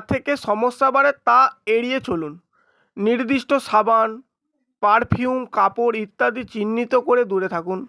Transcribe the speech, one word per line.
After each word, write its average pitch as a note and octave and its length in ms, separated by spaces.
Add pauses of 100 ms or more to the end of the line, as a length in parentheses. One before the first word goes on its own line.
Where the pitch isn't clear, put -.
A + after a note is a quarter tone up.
থেকে C4 360
সমস্যা A#3+ 540
বাড়ে C#4 200 (140)
তা A#3+ 140 (260)
এড়িয়ে A#3+ 340
চলুন। E3 340 (640)
নির্দিষ্ট A#3 540 (120)
সাবান, A3 460 (760)
পারফিউম, A#3 600
কাপড় A3 520
ইত্যাদি A#3 480
চিহ্নিত A3+ 500
করে B3 300
দূরে F#3+ 240
থাকুন। F3+ 400